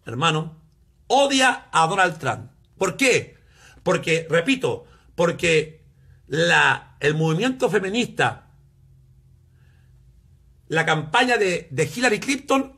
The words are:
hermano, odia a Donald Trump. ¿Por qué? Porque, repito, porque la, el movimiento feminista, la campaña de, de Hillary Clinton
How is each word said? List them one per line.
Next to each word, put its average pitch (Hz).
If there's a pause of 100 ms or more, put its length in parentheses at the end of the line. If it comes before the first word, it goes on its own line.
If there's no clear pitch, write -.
hermano, 156 (460)
odia 262
a 160
Donald 180
Trump. 110 (260)
¿Por 185
qué? 226 (480)
Porque, 160
repito, 165 (280)
porque 165 (420)
la, 151
el 147
movimiento 160
feminista, 190 (2250)
la 160
campaña 233
de, 185
de 143 (100)
Hillary 240
Clinton 269